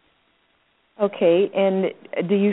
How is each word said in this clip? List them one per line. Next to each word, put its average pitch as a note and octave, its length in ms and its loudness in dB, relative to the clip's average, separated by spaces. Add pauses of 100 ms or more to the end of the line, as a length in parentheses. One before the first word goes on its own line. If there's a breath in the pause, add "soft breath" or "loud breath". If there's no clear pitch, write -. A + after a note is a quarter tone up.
(1000)
Okay, G3 540 2
and F#3+ 760 -2
do G3+ 60 0
you G3+ 180 2